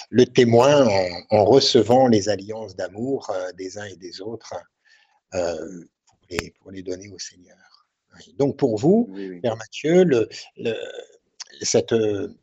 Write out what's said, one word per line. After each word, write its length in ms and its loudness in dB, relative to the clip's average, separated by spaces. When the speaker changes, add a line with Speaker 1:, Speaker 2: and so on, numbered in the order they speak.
Speaker 1:
le 160 6
témoin 600 4
en, 520 0
en 60 4
recevant 640 4
les 200 2
alliances 460 -8
d'amour, 560 -8
euh, 220 -8
des 260 -12
uns 80 -10
et 100 -18
des 240 -18
autres, 340 -14
euh, 500 -8
pour 120 -20
les, 300 -8
pour 100 -20
les 120 -14
donner 280 -10
au 80 -20
Seigneur. 680 -20
Donc 200 0
pour 220 0
vous, 320 2
Speaker 2:
Oui, 180 -12
oui. 120 -14
Speaker 1:
Père 160 -2
Mathieu, 480 0
le, 240 2
le, 180 -6
cette, 320 -2
euh, 500 -2